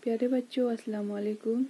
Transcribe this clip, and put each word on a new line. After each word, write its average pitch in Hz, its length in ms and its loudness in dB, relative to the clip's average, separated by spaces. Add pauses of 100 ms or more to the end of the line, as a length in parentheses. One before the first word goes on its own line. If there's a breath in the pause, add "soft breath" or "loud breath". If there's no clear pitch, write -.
प्यारे 233 240 2
बच्चों, 247 440 2
अस्सलाम 214 400 -4
वालेकुम। 214 580 0